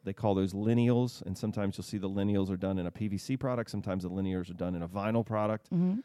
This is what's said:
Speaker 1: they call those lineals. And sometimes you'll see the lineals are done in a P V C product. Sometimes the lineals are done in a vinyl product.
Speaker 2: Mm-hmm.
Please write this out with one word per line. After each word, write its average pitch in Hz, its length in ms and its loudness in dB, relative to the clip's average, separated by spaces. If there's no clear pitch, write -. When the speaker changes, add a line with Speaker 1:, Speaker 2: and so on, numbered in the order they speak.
Speaker 1:
they 98 100 -4
call 101 220 2
those 95 180 4
lineals. 120 720 4
And 95 100 -4
sometimes 101 420 -2
you'll 87 60 -8
see - 140 -6
the 95 100 -2
lineals 98 440 2
are 92 60 0
done 95 200 0
in 87 80 -2
a 87 60 -4
P 107 160 -4
V 98 100 -4
C 131 200 -4
product. 127 340 -2
Sometimes 95 320 -2
the 90 60 -4
lineals 92 400 -2
are 87 60 -10
done 90 200 -2
in 85 80 -4
a 85 60 -6
vinyl 104 360 0
product. 107 460 -2
Speaker 2:
Mm-hmm. 185 320 2